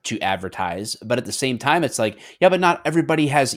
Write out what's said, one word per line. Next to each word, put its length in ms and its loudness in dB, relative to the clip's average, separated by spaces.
to 160 -6
advertise, 840 -6
but 160 -2
at 60 -8
the 60 -10
same 280 -4
time, 240 2
it's 160 -4
like, 180 -2
yeah, 100 6
but 100 2
not 260 2
everybody 420 2
has 300 2